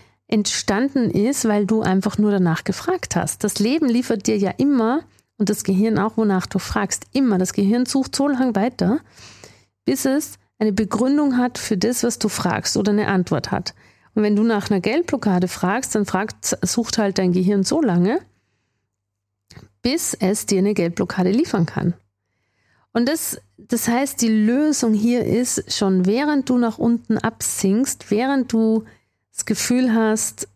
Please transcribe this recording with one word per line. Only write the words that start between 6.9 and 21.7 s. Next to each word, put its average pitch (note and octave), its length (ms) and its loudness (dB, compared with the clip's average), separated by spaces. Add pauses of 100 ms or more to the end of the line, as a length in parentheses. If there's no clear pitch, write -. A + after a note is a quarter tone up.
immer. B3+ 260 2
Das F#3 160 -2
Gehirn A3 320 2
sucht C4+ 300 -2
so C#4 120 0
lange B3+ 280 0
weiter, G#3 440 0 (840)
bis C4+ 200 -2
es C#4 280 -2 (260)
eine G#3+ 120 2
Begründung B3+ 640 0
hat B3 200 -2
für - 200 -2
das, A3 260 0
was A#3 160 -2
du G#3+ 100 0
fragst - 480 -2
oder G#3 140 2
eine G#3 160 2
Antwort F3+ 440 -2
hat. - 220 -4 (420)
Und G#3+ 80 2
wenn G#3 120 2
du G#3 80 2
nach A3 260 0
einer G3+ 100 2
Geldblockade G#3 680 0
fragst, G3+ 480 -4
dann G#3 100 0
fragt, - 560 -4
sucht - 360 -2
halt G3+ 200 0
dein F#3 160 2
Gehirn F#3+ 300 2
so D#4+ 180 0
lange, G3+ 380 2 (1600)
bis C#4+ 320 -2
es G3 320 -2
dir G3 140 0
eine G3+ 160 2
Geldblockade F3+ 560 0
liefern A#3+ 340 0
kann. - 300 -4 (960)